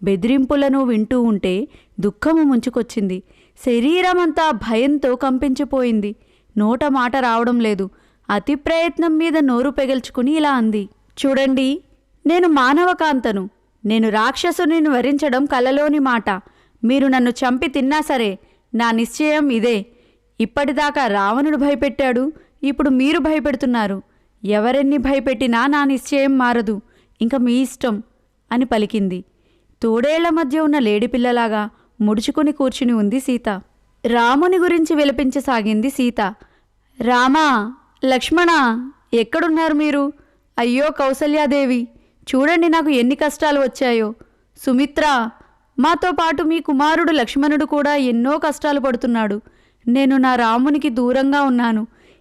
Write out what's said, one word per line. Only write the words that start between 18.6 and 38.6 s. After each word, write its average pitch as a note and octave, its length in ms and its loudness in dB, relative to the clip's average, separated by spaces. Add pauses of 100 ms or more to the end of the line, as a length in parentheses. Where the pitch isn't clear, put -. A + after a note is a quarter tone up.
నా A#3 160 0
నిశ్చయం D4 600 0
ఇదే. A3+ 360 0 (540)
ఇప్పటిదాకా C#4+ 640 -2
రావణుడు A3 500 0
భయపెట్టాడు, C4+ 760 0 (300)
ఇప్పుడు C#4 280 0
మీరు C4+ 280 2
భయపెడుతున్నారు. B3+ 840 -2 (420)
ఎవరెన్ని B3+ 540 0
భయపెట్టినా B3+ 680 0
నా C#4+ 180 2
నిశ్చయం C#4 540 0
మారదు. A#3 420 0 (420)
ఇంక A#3 140 0
మీ A#3+ 180 2
ఇష్టం" B3 480 -2 (500)
అని B3 120 2
పలికింది. G3+ 600 -2 (580)
తోడేళ్ల C#4 460 0
మధ్య D#4 320 0
ఉన్న D4+ 180 2
లేడిపిల్లలాగా A#3 920 0 (300)
ముడుచుకుని A#3 520 0
కూర్చుని B3+ 400 -2
ఉంది A3 280 0
సీత. A#3+ 280 -4 (580)
రాముని B3+ 520 2
గురించి E4+ 380 2
విలపించసాగింది C4 920 0
సీత. A#3+ 300 -2 (800)
"రామా, B3 720 2 (300)
లక్ష్మణ, C#4+ 440 2 (680)